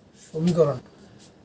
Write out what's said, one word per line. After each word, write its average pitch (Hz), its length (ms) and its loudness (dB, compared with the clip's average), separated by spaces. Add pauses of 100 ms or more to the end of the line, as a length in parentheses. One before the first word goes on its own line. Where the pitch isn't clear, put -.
(280)
সমীকরণ। 160 500 0 (680)